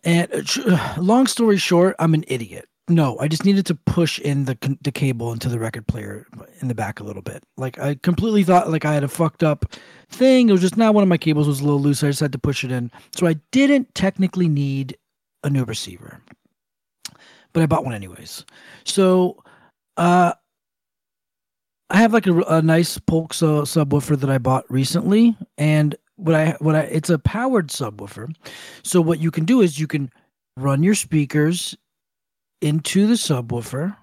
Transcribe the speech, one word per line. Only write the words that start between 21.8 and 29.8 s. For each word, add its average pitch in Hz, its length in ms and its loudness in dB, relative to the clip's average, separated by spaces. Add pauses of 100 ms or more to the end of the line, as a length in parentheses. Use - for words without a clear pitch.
I 185 80 2
have, 220 140 4
like, 226 140 2
a, 175 160 4
a 160 200 2
nice 165 360 2
Polk 165 340 -2
su-, 151 300 0
subwoofer 147 560 0
that 135 120 -2
I 135 80 0
bought 127 320 -2
recently, 170 680 2 (200)
and 151 380 2 (220)
what 165 180 0
I, 156 260 0
what 156 160 0
I, - 60 2
it's 156 280 -4
a 165 80 2
powered 220 500 -2
subwoofer. 104 640 -10 (500)
So - 180 2
what 160 200 0
you 165 100 0
can 160 140 -4
do 247 160 4
is 156 200 2